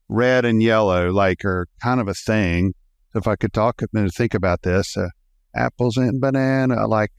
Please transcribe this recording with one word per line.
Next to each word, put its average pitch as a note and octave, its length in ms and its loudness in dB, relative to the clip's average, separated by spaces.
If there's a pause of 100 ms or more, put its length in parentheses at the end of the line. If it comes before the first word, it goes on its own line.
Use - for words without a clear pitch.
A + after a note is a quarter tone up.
red B2 360 2
and A2+ 180 2
yellow, G2 480 2
like, F#2+ 340 0
are F#2 220 -2 (160)
kind B2 180 0
of G2+ 80 -4
a F#2+ 60 -4
thing. F#2 600 0 (380)
So A2+ 60 -2
if G2 80 -4
I G#2 100 0
could - 180 -4
talk A2+ 260 0
a G#2+ 120 -4
minute, G2+ 220 0
think A#2 200 -2
about F2+ 280 0
this, F2+ 340 -2
uh, F2+ 120 -4 (480)
apples B2 400 -2
and B2+ 240 0
banana, C3 560 0
I G#2+ 80 -2
like A2 340 -2